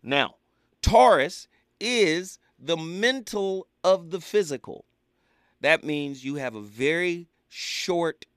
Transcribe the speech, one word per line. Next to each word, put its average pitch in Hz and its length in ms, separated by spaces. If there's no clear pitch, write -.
Now, 135 340
Taurus 190 680
is 185 600
the 156 180
mental 196 920
of 180 260
the 180 120
physical. 160 640
That 151 220
means 143 420
you 139 100
have 127 200
a 104 60
very 165 680
short - 760